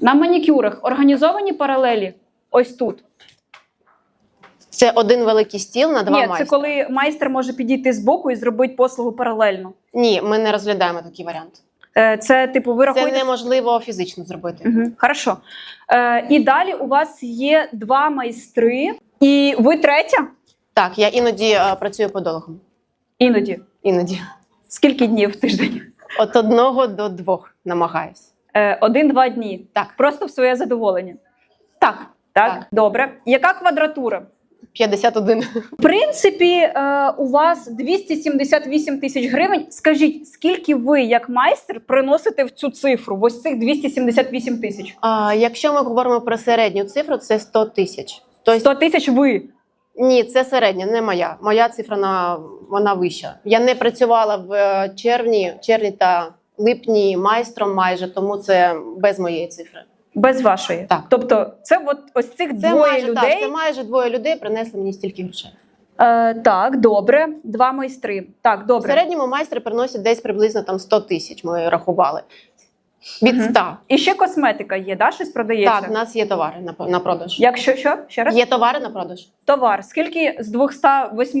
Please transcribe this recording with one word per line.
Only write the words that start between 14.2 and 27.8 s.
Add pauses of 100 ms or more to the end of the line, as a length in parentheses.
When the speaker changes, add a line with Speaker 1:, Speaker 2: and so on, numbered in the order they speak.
Speaker 2:
зробити.
Speaker 1:
Мгм,
хорошо. (520)
Е,
і
далі
у
вас
є
два
майстри, (280)
і
ви
третя? (460)
Speaker 2:
Так,
я
іноді,
е,
працюю
подологом. (600)
Speaker 1:
Іноді? (240)
Speaker 2:
Іноді. (480)
Speaker 1:
Скільки
днів
в
тиждень? (380)
Speaker 2:
От
одного
до
двох (100)
намагаюсь. (200)